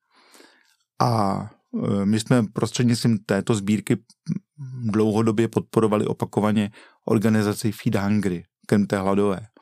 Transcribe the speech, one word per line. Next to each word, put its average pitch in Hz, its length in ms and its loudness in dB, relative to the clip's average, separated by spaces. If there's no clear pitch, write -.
A, 104 400 2
eh, 98 200 -2
my 107 140 2
jsme 120 240 2
prostřednictvím 117 720 0
této 98 300 0
sbírky 101 420 0
dlouhodobě 110 560 2
podporovali 107 580 0
opakovaně 104 680 -2
organizaci 107 680 0
Feed 110 240 -4
Hungry, 98 480 0
Krmte 104 300 2
hladové. 98 420 2